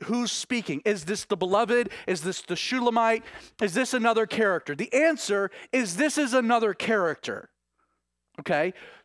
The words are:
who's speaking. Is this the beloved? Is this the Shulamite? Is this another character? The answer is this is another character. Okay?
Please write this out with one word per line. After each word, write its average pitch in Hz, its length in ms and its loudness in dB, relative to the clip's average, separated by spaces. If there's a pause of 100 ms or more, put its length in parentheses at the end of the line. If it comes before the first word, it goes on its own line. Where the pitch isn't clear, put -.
who's 233 260 -2
speaking. 185 540 -4
Is 202 220 0
this 202 180 -4
the 202 140 -2
beloved? 202 500 2 (180)
Is 180 140 -2
this 175 220 -6
the - 140 -6
Shulamite? 233 680 0 (380)
Is 196 100 0
this 254 220 0
another 226 320 2
character? 190 480 0
The 156 180 -6
answer 285 580 2 (220)
is 214 240 0
this 285 220 2
is 254 160 0
another 226 400 2
character. 170 760 -2 (920)
Okay? 170 340 0 (300)